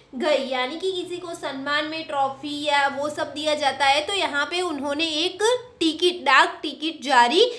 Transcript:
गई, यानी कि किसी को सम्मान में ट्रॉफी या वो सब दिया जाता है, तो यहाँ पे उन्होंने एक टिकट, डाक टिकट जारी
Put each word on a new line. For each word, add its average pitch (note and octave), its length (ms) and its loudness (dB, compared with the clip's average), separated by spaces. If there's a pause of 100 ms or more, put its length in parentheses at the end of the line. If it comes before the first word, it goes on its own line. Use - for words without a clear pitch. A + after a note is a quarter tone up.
(160)
गई, C4 320 0
यानी C4 320 -4
कि F#4+ 120 -2
किसी F4+ 260 -6
को F4 160 -10
सम्मान D4 520 -4
में D#4 220 -8
ट्रॉफी C#4+ 560 -4
या C#4+ 240 2
वो C#4+ 220 -2
सब D4+ 240 -6
दिया D4+ 220 0
जाता C#4 300 0
है, D4 220 4
तो G#4 60 -4
यहाँ D4 320 0
पे E4+ 160 -4
उन्होंने D4 440 -2
एक E4 340 -2 (400)
टिकट, E4 460 0
डाक C#4+ 360 6
टिकट D#4 420 -8
जारी C4+ 420 6 (140)